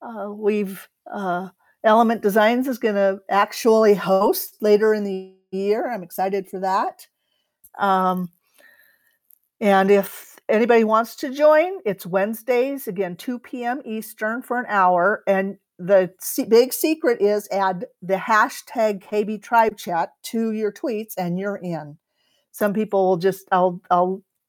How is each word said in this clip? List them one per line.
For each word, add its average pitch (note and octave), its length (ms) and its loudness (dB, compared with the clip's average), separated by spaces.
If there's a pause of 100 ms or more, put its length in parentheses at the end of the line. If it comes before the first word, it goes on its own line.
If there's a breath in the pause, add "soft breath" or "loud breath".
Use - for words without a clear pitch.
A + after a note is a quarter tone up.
Uh, G#3 300 -12
we've, G#3 580 -4 (220)
uh, F#3 380 -6 (340)
Element A3 400 4
Designs A3+ 440 2
is B3+ 120 -4
gonna G3+ 400 0 (100)
actually G#3 640 4
host F#3+ 680 0
later G#3+ 340 4
in G#3 80 -4
the F#3+ 320 -8 (160)
year. G#3 400 -2
I'm G#3+ 100 -8
excited F#3+ 460 -4
for F#3+ 140 -10
that. G3 440 -2 (720)
Um, F#3 540 0 (1300 soft breath)
and G3 320 4
if G3 380 0 (200)
anybody A3+ 340 4
wants A3 320 0
to D4 140 -8
join, D#4 560 2
it's G3 200 -6
Wednesdays, A#3 840 -2
again, F#3 280 -6
two B3 240 -10
P B3 240 -14
M B3 220 -6
Eastern A3 560 -8
for B3 180 -4
an B3 80 -4
hour. F#3 580 2
And G3 340 -2 (180)
the F#3 420 2
se-, - 300 -6
big A#3+ 240 4
secret D#4 480 0
is G#3 300 0
add F#3+ 340 -2 (160)
the F#3+ 140 -4
hashtag A3 840 0
K G#3+ 220 -2
B G#3+ 140 -6
Tribe A3 400 2
Chat F3 340 -4 (120)
to A3+ 280 -4
your G#3+ 220 -4
tweets A3 440 -6
and F3 220 -4
you're G3+ 180 -6
in. D#3 400 -10 (540)
Some G#3 220 -2
people G3+ 340 0
will F#3 100 2
just, F#3 340 -2
I'll, F3+ 380 2
I'll F#3 340 0 (260)